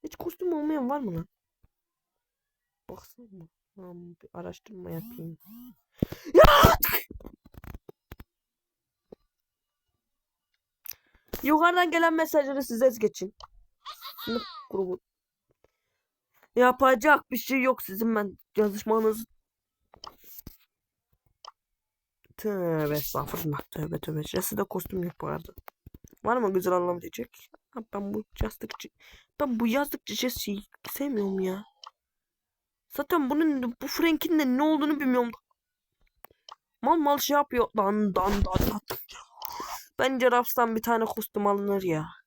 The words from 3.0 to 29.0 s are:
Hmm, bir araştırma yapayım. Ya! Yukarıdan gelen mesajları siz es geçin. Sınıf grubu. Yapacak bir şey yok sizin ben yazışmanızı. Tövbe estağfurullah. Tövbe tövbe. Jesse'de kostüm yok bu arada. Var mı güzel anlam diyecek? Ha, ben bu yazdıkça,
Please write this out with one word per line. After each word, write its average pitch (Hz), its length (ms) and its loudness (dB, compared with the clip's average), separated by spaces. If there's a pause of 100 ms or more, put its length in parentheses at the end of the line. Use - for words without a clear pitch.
Hmm, 175 360 -18
bir - 240 -20
araştırma 180 560 -16
yapayım. 165 480 -12 (960)
Ya! 508 80 12 (4000)
Yukarıdan 339 480 4
gelen 330 240 2
mesajları 285 480 0
siz 233 200 -2
es 247 160 4
geçin. 208 360 -4 (920)
Sınıf 226 180 -4 (280)
grubu. 185 300 -4 (1600)
Yapacak 262 720 6
bir 247 60 -4
şey 262 260 0
yok 247 200 2
sizin 220 320 -2
ben 208 240 -2 (180)
yazışmanızı. 220 680 2 (3000)
Tövbe 165 580 -2
estağfurullah. 147 680 -6 (100)
Tövbe 156 280 -6
tövbe. 156 240 -6
Jesse'de 202 420 -4
kostüm 185 380 -8
yok 175 180 -6
bu 156 60 -8
arada. 151 260 -10 (720)
Var 233 120 2
mı 208 160 0
güzel 185 200 0
anlam 175 300 0
diyecek? - 480 -14 (200)
Ha, 233 100 -12 (120)
ben 202 220 -6
bu 214 100 -6 (180)
yazdıkça, - 460 -10 (520)